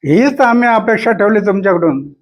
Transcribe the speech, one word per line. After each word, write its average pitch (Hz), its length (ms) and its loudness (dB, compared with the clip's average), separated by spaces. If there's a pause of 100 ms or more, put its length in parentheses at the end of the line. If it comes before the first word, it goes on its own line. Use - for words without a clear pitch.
हीच 254 340 2
आम्ही 240 280 2
अपेक्षा 220 420 0
ठेवली 208 280 0
तुमच्याकडून. 175 840 -2